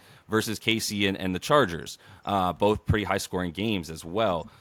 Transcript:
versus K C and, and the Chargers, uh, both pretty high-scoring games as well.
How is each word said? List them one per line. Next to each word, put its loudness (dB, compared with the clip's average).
versus 0
K 2
C 0
and, 0
and -2
the -4
Chargers, 2
uh, 2
both 2
pretty 2
high-scoring -2
games -2
as -12
well. 0